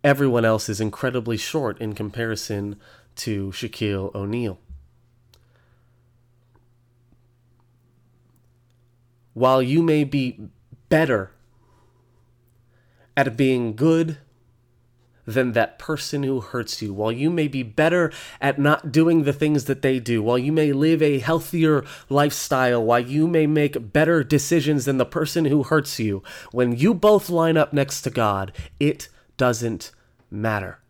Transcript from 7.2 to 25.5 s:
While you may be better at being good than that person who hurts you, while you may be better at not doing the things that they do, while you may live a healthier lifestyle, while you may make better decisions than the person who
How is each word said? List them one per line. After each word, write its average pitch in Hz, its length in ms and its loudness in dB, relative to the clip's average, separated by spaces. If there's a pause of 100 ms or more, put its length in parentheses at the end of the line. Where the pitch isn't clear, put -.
While 131 280 4
you 143 220 2
may 151 200 4
be 127 460 -4 (400)
better 131 420 2 (1800)
at 135 220 0
being 123 380 0
good 160 420 0 (1080)
than 123 260 0
that 110 260 0
person 147 460 -6
who 131 180 -2
hurts 117 400 -8
you, 104 120 -6
while 107 180 -2
you 135 180 -2
may 165 180 0
be 131 140 -4
better 156 500 0 (280)
at 139 180 0
not 147 340 2
doing 165 320 4
the 139 100 0
things 151 320 0
that - 160 -4
they 131 180 0
do, 113 240 -2
while 120 160 2
you 139 120 -2
may 151 200 2
live 156 300 2
a 147 180 2
healthier 156 640 0 (240)
lifestyle, 131 760 0
while 120 160 4
you 143 280 0
may 160 180 2
make 147 460 0
better 156 320 4
decisions 143 640 0
than 135 120 0
the 123 80 2
person 156 400 -2
who 143 180 2